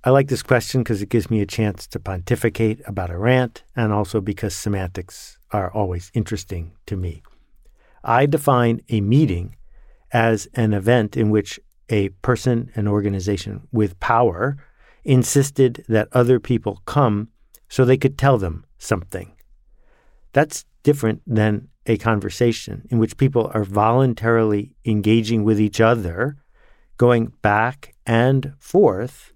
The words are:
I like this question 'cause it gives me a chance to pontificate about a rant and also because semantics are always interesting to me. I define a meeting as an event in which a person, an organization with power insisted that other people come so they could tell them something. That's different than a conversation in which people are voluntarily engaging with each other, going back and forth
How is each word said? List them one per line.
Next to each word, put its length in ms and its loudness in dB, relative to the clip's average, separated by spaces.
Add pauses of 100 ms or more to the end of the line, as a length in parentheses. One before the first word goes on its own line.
I 60 2
like 180 4
this 140 -4
question 420 -2
'cause 180 -4
it 60 -8
gives 240 -2
me 80 0
a 60 -2
chance 420 -6
to 100 -10
pontificate 880 -2
about 240 -8
a 80 -10
rant 460 0 (100)
and 180 0
also 280 -2
because 340 -6
semantics 800 -8 (140)
are 220 -4
always 420 -6
interesting 560 -6 (160)
to 100 -8
me. 280 -8 (800)
I 220 2
define 600 2
a 120 0
meeting 560 0 (560)
as 420 2
an 200 2
event 420 0
in 140 0
which 280 -2 (300)
a 220 0 (120)
person, 540 -2
an 100 -2
organization 880 -2
with 260 0
power 600 0 (440)
insisted 840 2
that 240 2
other 260 4
people 460 -4
come 460 0 (380)
so 160 2
they 120 4
could 200 -2
tell 220 2
them 260 -6 (140)
something. 540 -6 (1000)
That's 320 -2 (200)
different 420 0
than 400 0 (180)
a 120 0
conversation 920 -2
in 100 2
which 160 -2
people 380 0
are 100 0
voluntarily 1200 0
engaging 580 2
with 180 2
each 200 0
other, 560 0 (600)
going 360 2 (100)
back 540 -2 (100)
and 540 2
forth 760 0